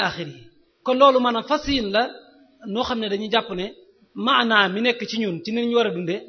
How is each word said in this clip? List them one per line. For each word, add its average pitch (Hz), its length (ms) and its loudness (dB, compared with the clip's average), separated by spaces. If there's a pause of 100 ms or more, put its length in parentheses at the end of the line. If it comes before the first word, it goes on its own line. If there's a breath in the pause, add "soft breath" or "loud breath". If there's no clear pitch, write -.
axiri. 160 280 -6 (520)
Kon 254 120 2
loolu 262 220 8
maanaam 233 240 0
fas 294 220 -2
yéene 247 260 -2
la 208 100 2 (640)
noo 220 200 -4
xam 240 160 -4
ne 220 100 -4
dañuy 202 220 -4
jàpp 226 200 0
ne 180 140 -4 (500)
maanaa 226 540 4
mi 190 120 -4
nekk 240 260 0
ci 220 120 -8
ñun, 202 220 -2
ci 208 100 -8
ni 233 140 -2
ñu 233 100 0
war 233 120 4
a 202 40 -4
dundee, 180 380 -4